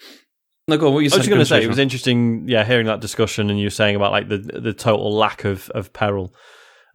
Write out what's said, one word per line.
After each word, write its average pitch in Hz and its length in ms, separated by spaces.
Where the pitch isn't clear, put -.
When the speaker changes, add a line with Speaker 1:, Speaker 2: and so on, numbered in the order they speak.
Speaker 1:
No, 156 80
go 151 120
on, 135 40
what 143 80
you 151 40
Speaker 2:
I - 20
was 139 80
Speaker 1:
said, 196 60
Speaker 2:
just - 100
gonna 127 80
Speaker 1:
finish 120 100
Speaker 2:
say, 151 120
Speaker 1:
it, 113 40
Speaker 2:
it 117 40
was 113 100
Speaker 1:
Sean. 139 40
Speaker 2:
interesting, 120 640
yeah, 113 180
hearing 117 240
that 107 120
discussion 104 480
and 101 100
you 101 120
saying 104 260
about, 101 160
like, 101 160
the, 104 80
the 110 380
total 104 400
lack 107 320
of, 98 240
of - 240
peril. 101 400